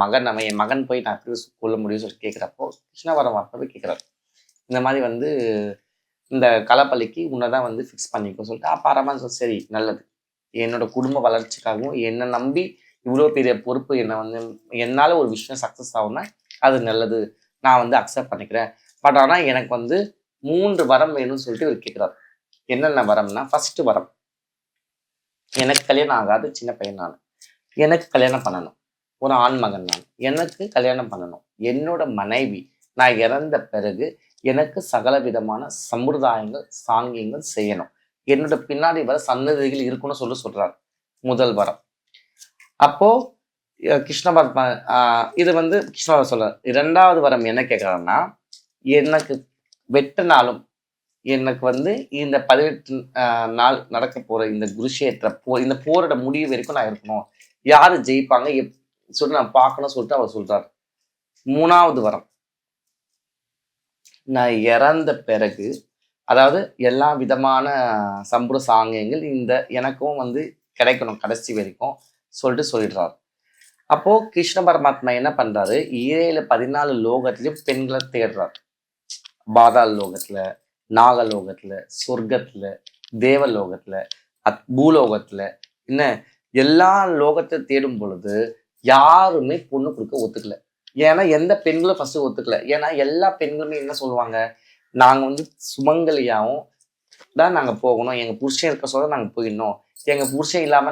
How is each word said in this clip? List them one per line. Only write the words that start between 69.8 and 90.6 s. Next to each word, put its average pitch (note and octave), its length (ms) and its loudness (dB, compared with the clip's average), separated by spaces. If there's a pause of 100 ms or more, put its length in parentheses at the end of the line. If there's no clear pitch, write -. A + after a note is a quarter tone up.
எனக்கும் C3+ 420 -4
வந்து B2+ 220 -6 (360)
கிடைக்கணும் B2 440 0
கடைசி A2+ 340 -6
வரைக்கும் G#2+ 360 -8 (400)
சொல்லிட்டு A#2+ 380 -2
சொல்லிடுறாரு. G2 420 -2 (760)
அப்போ E3+ 240 4 (220)
கிருஷ்ண F3 220 -2 (120)
பரமாத்மா C#3 500 0
என்ன C3 120 -2 (100)
பண்றாரு, G#2+ 340 0 (460)
ஏழு D#3+ 200 0 (120)
பதினாலு C#3 400 -2 (120)
லோகத்திலையும் B2+ 640 -2
பெண்களை C3 340 -4 (140)
தேடுறாரு. G#2+ 400 -4 (1040)
பாதாள A#2 300 8 (120)
லோகத்துல, G2 380 -8 (520)
நாகலோகத்துல, A2 800 2 (240)
சொர்க்கத்துல, A#2+ 680 -6 (600)
தேவலோகத்துல, G#2+ 720 0 (500)
அத்-, G#2+ 180 -2 (120)
பூலோகத்துல, A#2+ 640 2 (460)
என்ன C#3 140 -2 (520)
எல்லா D3+ 340 6 (320)
லோகத்தை D3+ 380 0 (100)
தேடும் C3+ 320 -2
பொழுது G2+ 340 -6 (500)
யாருமே D3+ 720 8 (140)
பொண்ணு C3+ 240 -2
கொடுக்க A2 200 -10 (100)
ஒத்துக்கல. G#2+ 320 -8 (400)